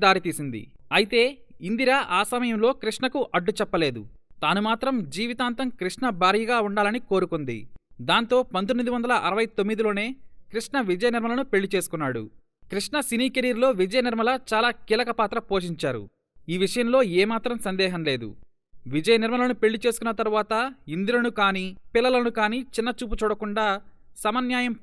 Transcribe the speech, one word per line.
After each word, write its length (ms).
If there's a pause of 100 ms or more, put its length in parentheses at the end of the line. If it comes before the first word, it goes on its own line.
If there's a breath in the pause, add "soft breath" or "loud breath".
దారితీసింది. 580 (360)
అయితే 240 (480)
ఇందిర 220 (260)
ఆ 20 (120)
సమయంలో 380 (140)
కృష్ణకు 380 (160)
అడ్డు 220
చెప్పలేదు. 440 (400)
తాను 240
మాత్రం 280 (200)
జీవితాంతం 540 (120)
కృష్ణ 220 (180)
భార్యగా 460
ఉండాలని 420
కోరుకుంది. 480 (540)
దాంతో 280 (160)
పంతొమ్మిది 400
వందల 220 (120)
అరవై 160 (120)
తొమ్మిదిలోనే 480 (480)
కృష్ణ 240 (140)
విజయ 240
నిర్మలను 360
పెళ్లి 220
చేసుకున్నాడు. 500 (480)
కృష్ణ 280 (100)
సినీ 260
కెరీర్లో 360 (100)
విజయ 260
నిర్మల 240 (220)
చాలా 180 (160)
కీలక 320
పాత్ర 200 (120)
పోషించారు. 540 (480)
ఈ 120
విషయంలో 360 (220)
ఏమాత్రం 440
సందేహం 440
లేదు. 180 (640)
విజయ 300
నిర్మలను 380
పెళ్లి 200
చేసుకున్న 380
తర్వాత 340 (400)
ఇందిరను 460
కానీ, 240 (320)
పిల్లలను 420
కానీ 220 (160)
చిన్న 140 (100)
చూపు 200
చూడకుండా 460 (580 soft breath)
సమన్యాయం 600